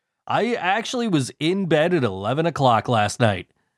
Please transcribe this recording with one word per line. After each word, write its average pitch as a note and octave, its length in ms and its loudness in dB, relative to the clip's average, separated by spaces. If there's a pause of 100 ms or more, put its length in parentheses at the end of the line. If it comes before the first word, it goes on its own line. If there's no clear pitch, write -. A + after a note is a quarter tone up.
(280)
I F#3+ 260 0
actually G#3+ 540 -2
was C#3+ 320 0
in F#3 260 -2
bed D#3+ 280 2
at D#3 100 2
eleven A2 420 -2
o'clock B2+ 420 2
last G#2+ 320 0
night, G#2 300 0 (280)